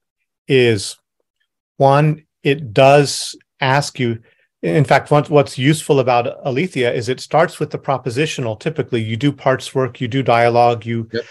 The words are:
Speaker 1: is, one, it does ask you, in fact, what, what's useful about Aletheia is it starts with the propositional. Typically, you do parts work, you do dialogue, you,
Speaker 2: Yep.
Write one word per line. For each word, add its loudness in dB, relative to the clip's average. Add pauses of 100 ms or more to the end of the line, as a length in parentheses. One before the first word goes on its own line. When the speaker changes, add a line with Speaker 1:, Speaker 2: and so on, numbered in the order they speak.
(480)
Speaker 1:
is, 2 (800)
one, 2 (180)
it -2
does 4 (240)
ask 0
you, -4 (420)
in 0
fact, 2
what, 2
what's 2
useful 0
about 0 (180)
Aletheia -2
is -6
it -6
starts 0
with -6
the -8
propositional. -6
Typically, -4
you -6
do 0
parts -4
work, -4
you -6
do -2
dialogue, 2
you, -6
Speaker 2:
Yep. -6